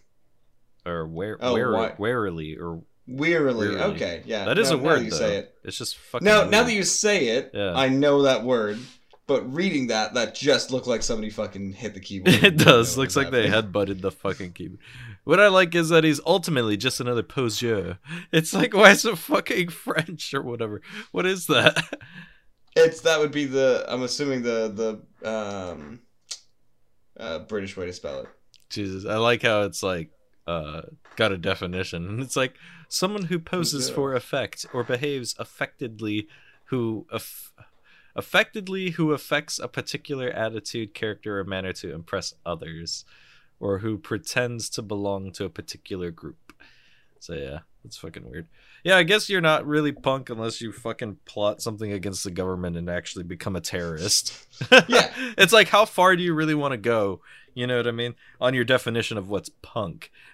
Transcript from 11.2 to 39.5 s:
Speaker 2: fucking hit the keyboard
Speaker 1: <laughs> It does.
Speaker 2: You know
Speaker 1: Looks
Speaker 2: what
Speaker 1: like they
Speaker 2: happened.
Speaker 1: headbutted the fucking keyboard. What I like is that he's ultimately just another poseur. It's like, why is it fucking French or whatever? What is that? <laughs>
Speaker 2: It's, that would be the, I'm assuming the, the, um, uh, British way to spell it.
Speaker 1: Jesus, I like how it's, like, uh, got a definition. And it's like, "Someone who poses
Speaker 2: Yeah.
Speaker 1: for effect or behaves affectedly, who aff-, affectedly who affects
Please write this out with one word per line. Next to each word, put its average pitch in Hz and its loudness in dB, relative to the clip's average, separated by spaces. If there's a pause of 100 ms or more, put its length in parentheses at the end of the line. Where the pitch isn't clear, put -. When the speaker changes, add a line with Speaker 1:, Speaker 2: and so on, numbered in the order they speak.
Speaker 2:
fucking 98 -8
hit 98 -10
the 98 -14
keyboard 98 2
Speaker 1:
<laughs> 104 4
It 185 4
does. 120 6
Speaker 2:
You 117 -2
know 135 2
Speaker 1:
Looks - -2
Speaker 2:
what 139 4
Speaker 1:
like 127 -6
they 117 2
Speaker 2:
happened. 104 0
Speaker 1:
headbutted 98 -2
the 95 -2
fucking 92 -8
keyboard. - -14 (440)
What 165 6
I 208 10
like 185 6
is 170 2
that 165 8
he's 151 2
ultimately 147 2
just 120 -2
another 120 -2
poseur. 107 -2 (360)
It's 160 2
like, 208 2
why 202 12
is 196 4
it 214 0
fucking 196 -2
French 165 -6
or 139 -2
whatever? 113 -8 (300)
What 180 -2
is 185 -2
that? 151 4
<laughs> - - (720)
Speaker 2:
It's, 160 6
that 160 2
would 151 0
be 143 -2
the, 131 2
I'm 127 -4
assuming 131 -4
the, 113 -4 (180)
the, - -8
um, 95 -8 (1200)
uh, 80 -8
British 98 -8
way 90 -6
to 90 -8
spell 69 -10
it. 62 -14 (440)
Speaker 1:
Jesus, 98 -8
I 107 -2
like 117 2
how 107 4
it's, 101 -4
like, 90 -2 (380)
uh, 80 -6 (340)
got 110 2
a 95 -2
definition. 90 -4
And 107 -6
it's 131 -8
like, 131 0 (340)
"Someone 202 -4
who 170 -4
poses 160 -4
Speaker 2:
Yeah. - -8
Speaker 1:
for 135 -2
effect 123 -4
or 123 -2
behaves 131 -4
affectedly, 110 -6 (380)
who 113 -4
aff-, - -12 (600)
affectedly 190 -2
who 165 0
affects - -4